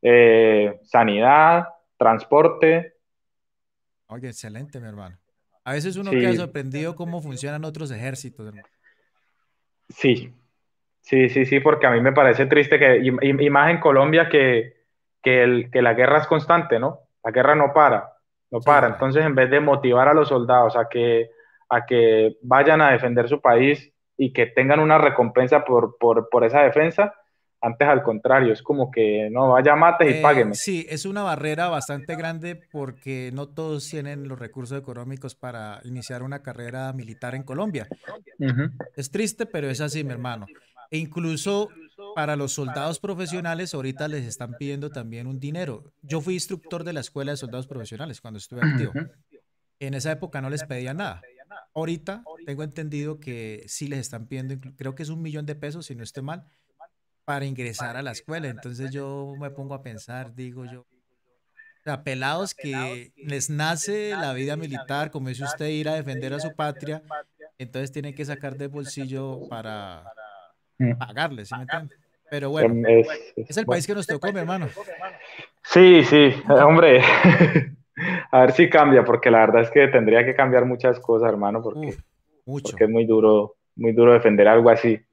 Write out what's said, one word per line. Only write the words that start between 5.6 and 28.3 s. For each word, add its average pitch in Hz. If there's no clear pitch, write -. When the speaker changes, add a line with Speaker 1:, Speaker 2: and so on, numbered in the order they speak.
Speaker 2:
A 127
veces 165
uno 196
queda 120
Speaker 1:
Sí. -
Speaker 2:
sorprendido 143
cómo 170
funcionan 147
otros 156
ejércitos, 123
hermano. 104
Speaker 1:
Sí, -
sí, 131
sí, 131
sí, 139
porque 147
a 127
mí 117
me 131
parece 135
triste 147
que, 131
y, 127
y, 139
y 139
más 143
en 170
Colombia, 156
que, 131
que 127
el, 123
que 127
la 117
guerra 127
es 147
constante, 160
¿no? 135
La 113
guerra 127
no 143
para, 131
no 120
Speaker 2:
Sí, 123
Speaker 1:
para. 143
Speaker 2:
claro. -
Speaker 1:
Entonces, 135
en 151
vez 131
de 143
motivar 135
a 151
los 151
soldados 123
a 117
que, 117
a 120
que 110
vayan 143
a 143
defender 120
su 139
país 135
y 131
que 120
tengan 135
una 156
recompensa 127
por, 120
por, 113
por 120
esa 127
defensa, 160
antes 120
al 139
contrario, 120